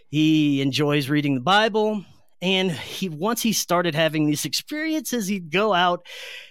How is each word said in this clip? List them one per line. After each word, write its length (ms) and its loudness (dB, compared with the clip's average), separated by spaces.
He 520 4
enjoys 480 0
reading 260 0
the 60 -2
Bible. 640 2
And 280 0
he, 380 -6
once 340 -4
he 120 0
started 420 0
having 300 2
these 180 0
experiences, 840 -4
he'd 240 -4
go 220 2
out 320 2